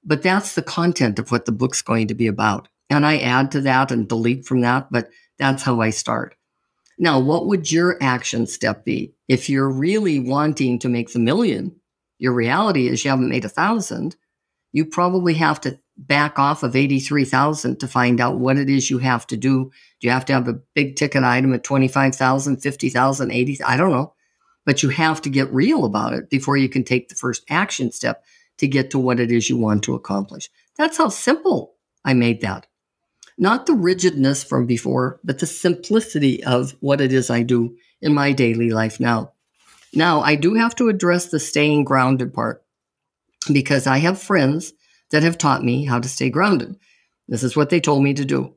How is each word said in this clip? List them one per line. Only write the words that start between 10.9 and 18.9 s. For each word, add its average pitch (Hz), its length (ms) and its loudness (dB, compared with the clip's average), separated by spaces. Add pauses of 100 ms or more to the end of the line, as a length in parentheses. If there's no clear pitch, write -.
the 123 60 -2
million, 165 560 0 (420)
your 127 160 -2
reality 135 540 0
is 123 160 -2
you 139 80 0
haven't 131 180 0
made 123 160 -4
a 101 40 -8
thousand, 190 680 -4 (560)
you 156 140 0
probably 175 500 0
have 151 260 0
to 127 180 -8 (160)
back 143 440 0
off 143 240 0
of 127 120 -2
eighty-three 139 500 2
thousand 135 540 0
to 131 80 -6
find 123 320 2
out 123 200 0
what 131 180 2
it 139 120 0
is 135 200 2
you 135 80 0